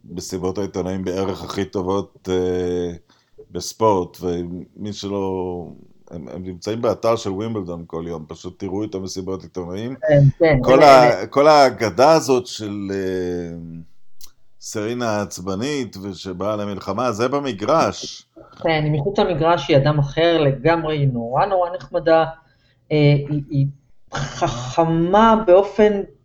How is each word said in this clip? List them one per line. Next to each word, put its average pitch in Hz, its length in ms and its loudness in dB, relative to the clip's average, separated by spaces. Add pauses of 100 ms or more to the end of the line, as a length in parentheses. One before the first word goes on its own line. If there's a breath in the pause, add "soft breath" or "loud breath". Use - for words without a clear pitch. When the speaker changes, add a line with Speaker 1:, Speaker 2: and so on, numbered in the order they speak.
Speaker 1:
מסיבות 92 540 -8
העיתונאים 92 460 -6
בערך 92 400 -4
הכי 98 200 -6
טובות, 95 680 -6
אה, 90 600 -2 (580)
בספורט, 92 680 -2
ומי 87 720 -8
שלא, 95 720 -6 (440)
הם, 76 180 -14
הם 85 140 -12
נמצאים 95 400 -8
באתר 113 340 2
של 107 140 -6
ווימבלדון 95 560 -6
כל 82 200 -10
יום, 80 220 -10
פשוט 87 300 -16
תראו 98 260 -6
את 82 100 -10
המסיבות 92 480 -8
עיתונאים. 92 520 -10 (140)
Speaker 2:
כן, 143 140 6 (160)
כן, 156 240 4
Speaker 1:
כל 127 140 6
Speaker 2:
כן, 147 60 8
Speaker 1:
ה-, 131 300 10
Speaker 2:
כן. 101 180 -2
Speaker 1:
כל 143 180 4
ההגדה 123 640 6
הזאת 127 340 2
של, 101 460 -8
אה, 87 880 -6 (800)
סרינה 117 500 -4
העצבנית 101 920 -4
ושבאה 95 540 -6
למלחמה, 104 560 -4
זה 117 160 -2
במגרש. 131 1000 -2 (360)
Speaker 2:
כן, 160 220 0
היא 151 80 0
מחוץ 196 260 -2
למגרש, 175 500 0
היא 156 80 4
אדם 151 220 2
אחר 165 400 2
לגמרי, 156 600 0
היא 139 100 2
נורא 123 380 -2
נורא 180 300 0
נחמדה, 160 480 2 (680)
אה, 151 40 2 (320)
היא, 147 220 -2
היא 139 160 0 (480)
חכמה 170 1300 2
באופן 202 540 4 (240)